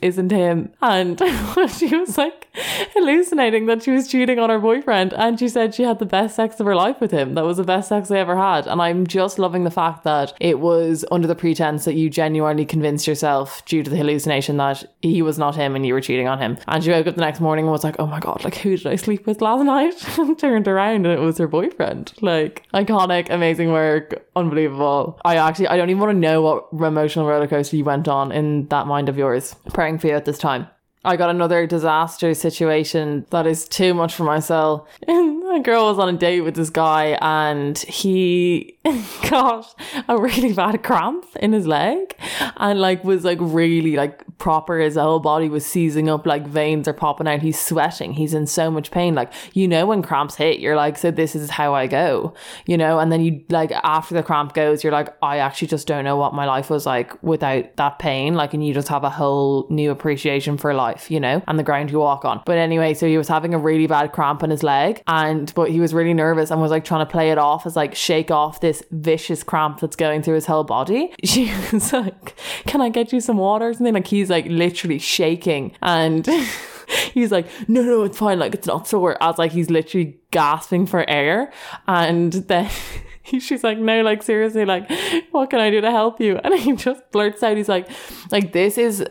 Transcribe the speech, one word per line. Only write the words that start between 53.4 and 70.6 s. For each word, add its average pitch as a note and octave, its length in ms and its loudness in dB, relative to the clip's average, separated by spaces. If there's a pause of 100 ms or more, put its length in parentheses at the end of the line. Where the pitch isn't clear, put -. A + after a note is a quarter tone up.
like, D#3+ 240 0
after D#3 420 -2
the E3 80 0
cramp D3 300 -2
goes, D3+ 320 2
you're D#3 80 0
like, D3 300 -2
"I D3 160 0
actually C#3 300 -2
just D3+ 180 -4
don't D3 180 -2
know C#3 120 0
what C#3+ 180 0
my C#3+ 100 -4
life C3+ 240 -2
was D3 160 -2
like B2 380 -4
without D3 540 -2
that C#3+ 220 -2
pain." C#3+ 360 -2
Like, D3 180 -2
and D3+ 140 -2
you C#3+ 80 0
just C#3 140 -2
have C#3+ 160 -2
a C3+ 60 0
whole C#3 600 0
new D3+ 200 0
appreciation C#3+ 680 -2
for D3 160 -2
life, B2 360 -4
you D#3 80 0
know, C#3 300 0
and D#3 100 0
the D#3 40 2
ground C#3+ 280 -2
you D3+ 100 0
walk C#3+ 240 2
on. A#2 200 -4
But E3+ 140 0
anyway, E3 340 2
so D#3 140 -2
he D#3 120 4
was D3 100 -2
having E3+ 260 0
a E3 40 2
really D#3 280 2
bad D3+ 260 2
cramp D3 300 -2
in D#3+ 80 0
his D3+ 120 -2
leg D3+ 440 0
and, D#3 480 0
but E3 160 2
he E3 100 2
was D#3+ 140 2
really E3 200 2
nervous D#3+ 360 2
and D#3+ 100 0
was, D#3 100 2
like, D#3 140 0
trying D#3 200 0
to D3+ 60 -8
play D#3+ 200 2
it D3+ 80 2
off D3 280 2
as, E3 100 -6
like, D3+ 180 -2
shake E3 360 0
off D3+ 300 0
this D#3+ 300 0
vicious D#3+ 520 -2
cramp D3+ 380 -2
that's D#3 160 -6
going D#3 260 0
through D#3+ 120 0
his D#3 120 0
whole D#3 180 0